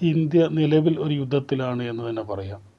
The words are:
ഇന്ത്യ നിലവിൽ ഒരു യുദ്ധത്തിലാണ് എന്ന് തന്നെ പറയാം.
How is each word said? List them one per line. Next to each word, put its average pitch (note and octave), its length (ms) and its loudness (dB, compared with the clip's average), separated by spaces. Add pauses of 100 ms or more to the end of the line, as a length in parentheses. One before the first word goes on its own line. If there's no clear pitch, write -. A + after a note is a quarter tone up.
(120)
ഇന്ത്യ D#3+ 280 2 (180)
നിലവിൽ D#3 400 4
ഒരു D3 220 -2
യുദ്ധത്തിലാണ് C3 680 -2
എന്ന് A#2 180 -6
തന്നെ A2+ 240 -6
പറയാം. G2 280 -8 (180)